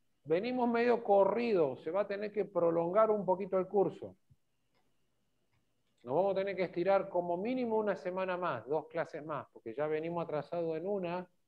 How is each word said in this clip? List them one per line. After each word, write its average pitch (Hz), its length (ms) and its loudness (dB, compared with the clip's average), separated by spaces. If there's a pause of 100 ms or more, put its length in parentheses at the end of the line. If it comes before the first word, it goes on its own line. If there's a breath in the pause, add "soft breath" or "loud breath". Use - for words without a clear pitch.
(300)
Venimos 240 400 0
medio 233 340 2
corrido, 196 760 4
se - 120 -8
va 185 120 0
a 208 60 -4
tener 202 240 -6
que 208 140 -2
prolongar 170 640 4
un 214 160 0
poquito 185 320 0
el 185 100 0
curso. 170 480 0 (1900)
Nos 123 120 -4
vamos 196 180 2
a - 20 -4
tener 196 200 -2
que 180 100 0
estirar 185 440 0
como 175 260 -2
mínimo 226 420 -2
una 208 180 0
semana 185 420 -4
más, 143 300 -4
dos 147 200 -2
clases 156 380 -6
más, 143 260 -8
porque 113 220 -12
ya 143 140 -2
venimos 160 360 -2
atrasados 160 540 -4
en 160 80 -8
una, 185 420 -4 (200)